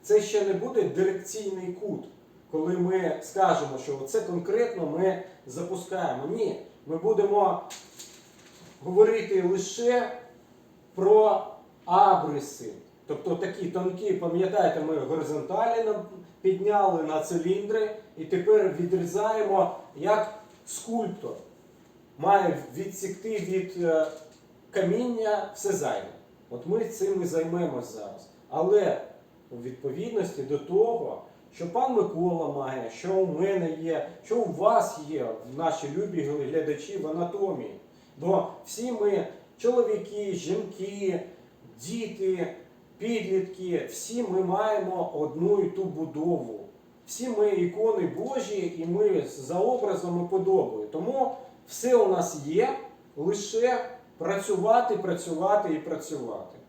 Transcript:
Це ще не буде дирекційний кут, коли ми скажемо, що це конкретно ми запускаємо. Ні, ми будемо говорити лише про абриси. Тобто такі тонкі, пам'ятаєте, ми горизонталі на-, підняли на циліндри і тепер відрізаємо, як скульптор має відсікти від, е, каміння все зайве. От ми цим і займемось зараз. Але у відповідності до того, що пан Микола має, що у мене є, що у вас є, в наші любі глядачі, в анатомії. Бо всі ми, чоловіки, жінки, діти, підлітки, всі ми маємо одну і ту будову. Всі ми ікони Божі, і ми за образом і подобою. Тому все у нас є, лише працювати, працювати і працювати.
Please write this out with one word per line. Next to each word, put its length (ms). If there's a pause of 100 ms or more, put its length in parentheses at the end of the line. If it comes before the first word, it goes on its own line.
Це 180
ще 240
не 80
буде 300
дирекційний 880
кут, 320 (460)
коли 280
ми 440
скажемо, 640
що 140
це 220
конкретно 680
ми 360 (240)
запускаємо. 800
Ні, 340 (260)
ми 100
будемо 680 (1200)
говорити 580
лише 720 (800)
про 520 (380)
абриси. 880 (340)
Тобто 300
такі 300
тонкі, 460
пам'ятаєте, 680
ми 180
горизонталі 840
на-, 200 (380)
підняли 600
на 180
циліндри 760 (220)
і 60
тепер 560
відрізаємо, 960 (200)
як 380 (320)
скульптор 680 (840)
має 460 (120)
відсікти 640
від, 460
е, 220 (640)
каміння 840
все 180
зайве. 360 (420)
От 160
ми 180
цим 380
і 40
займемось 680
зараз. 340 (200)
Але 520 (500)
у 60
відповідності 840
до 160
того, 640 (320)
що 180
пан 220
Микола 580
має, 380
що 240
у 120
мене 440
є, 380 (160)
що 160
у 120
вас 460 (100)
є, 160
в 340
наші 380
любі 260
глядачі, 760
в 80
анатомії. 680 (440)
Бо 300 (180)
всі 260
ми, 340 (320)
чоловіки, 720
жінки, 880 (600)
діти, 720 (440)
підлітки, 920
всі 380
ми 160
маємо 680
одну 460
і 100
ту 140
будову. 760 (460)
Всі 220
ми 200
ікони 580
Божі, 720
і 80
ми 380 (140)
за 200
образом 640
і 60
подобою. 600
Тому 440 (320)
все 280
у 120
нас 280 (100)
є, 220 (480)
лише 680 (340)
працювати, 800
працювати 800
і 40
працювати. 800 (100)